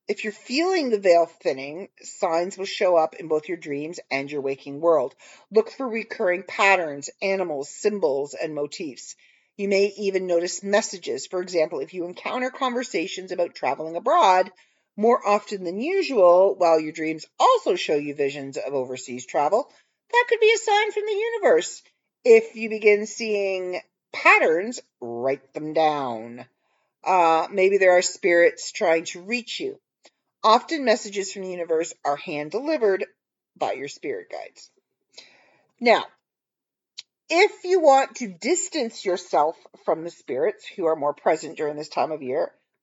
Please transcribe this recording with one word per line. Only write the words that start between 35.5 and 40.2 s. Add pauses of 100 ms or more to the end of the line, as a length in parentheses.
Now, (1200)
if
you
want
to
distance
yourself (280)
from
the
spirits